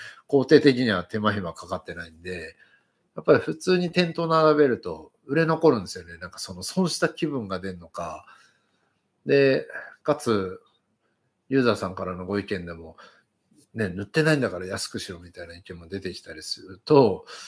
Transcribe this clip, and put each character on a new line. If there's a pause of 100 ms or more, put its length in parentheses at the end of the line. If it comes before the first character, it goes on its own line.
(260)
工
程
的
に
は
手
間
暇
か
か
っ
て
な
い
ん
で、 (600)
や
っ
ぱ
り
普
通
に
店
頭
並
べ
る
と (140)
売
れ
残
る
ん
で
す
よ
ね。
な
ん
か
そ
の
損
し
た
気
分
が
出
ん
の
か。 (1000)
で、 (360)
か
つ、 (880)
ユ
ー
ザ
ー
さ
ん
か
ら
の
ご
意
見
で
も、 (760)
ね、
「塗
っ
て
な
い
ん
だ
か
ら
安
く
し
ろ」
み
た
い
な
意
見
も
出
て
き
た
り
す
る
と、 (220)